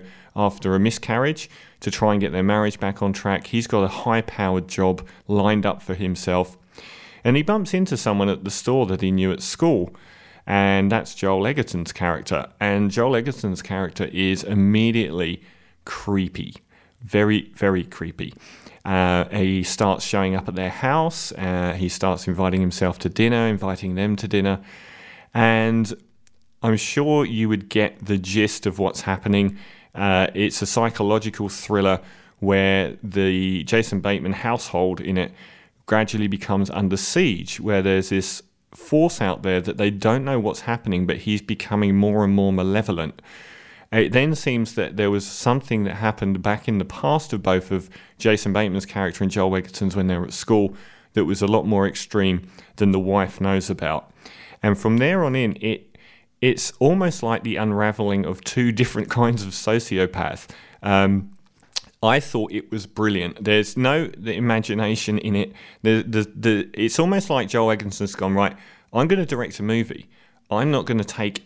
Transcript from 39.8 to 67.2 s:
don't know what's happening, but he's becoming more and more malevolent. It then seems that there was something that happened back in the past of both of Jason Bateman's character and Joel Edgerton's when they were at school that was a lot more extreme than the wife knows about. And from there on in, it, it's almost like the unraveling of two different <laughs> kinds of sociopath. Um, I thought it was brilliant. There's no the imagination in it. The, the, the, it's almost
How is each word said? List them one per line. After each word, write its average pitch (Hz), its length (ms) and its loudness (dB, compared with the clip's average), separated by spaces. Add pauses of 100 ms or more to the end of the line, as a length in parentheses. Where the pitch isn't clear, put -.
don't 110 340 0
know 135 160 0
what's 101 200 -4
happening, 98 460 -2
but 87 120 -2
he's 104 240 -2
becoming 104 520 0
more 104 300 4
and 98 100 4
more 98 180 2
malevolent. 95 680 -2 (720)
It 110 220 2
then 139 220 4
seems 120 400 -2
that 95 240 -4
there 101 120 4
was 101 160 0
something 120 580 0
that 92 100 -4
happened 98 480 -2
back 104 260 -2
in 110 80 0
the 92 80 0
past - 480 -2
of 101 100 -4
both 92 280 2
of 95 180 -2 (300)
Jason 107 340 2
Bateman's 98 320 0
character 95 400 -4
and 95 60 2
Joel 95 260 0
Edgerton's 95 400 -4
when 92 120 0
they 90 100 0
were 90 80 -6
at - 80 -14
school 101 400 2 (400)
that 104 100 2
was 98 160 -2
a 101 60 0
lot 104 180 2
more 98 220 2
extreme 95 600 -2 (300)
than 101 160 4
the 95 60 4
wife 95 420 0
knows 98 300 0
about. 78 420 -4 (500)
And 104 140 2
from 113 220 2
there 165 260 2
on 131 100 0
in, 117 280 0
it, - 340 -6 (460)
it's - 360 2
almost 170 440 2
like 117 220 -2
the 113 120 -4
unraveling 104 720 0
of 90 180 -8
two 120 280 2
different 107 380 -2
<laughs> 120 120 0
kinds 117 200 2
of 95 100 -8
sociopath. 95 960 -2 (340)
Um, 98 480 4 (720)
I 120 180 4
thought 113 320 -4
it 104 180 -6
was 104 160 -6
brilliant. 98 560 -2
There's 104 320 2
no 131 340 0
the 107 260 -8
imagination 110 800 0
in 104 180 -2
it. 101 200 -2 (260)
The, 110 220 4
the, 110 340 -2
the, 107 380 0
it's 113 240 0
almost 190 320 2